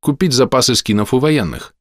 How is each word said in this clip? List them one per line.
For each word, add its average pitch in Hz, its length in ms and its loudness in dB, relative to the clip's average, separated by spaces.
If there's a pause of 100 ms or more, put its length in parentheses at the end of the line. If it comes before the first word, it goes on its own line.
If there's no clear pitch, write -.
купить 147 340 0
запасы 127 400 2
скинов 104 400 0
у 127 40 2
военных. 123 640 -2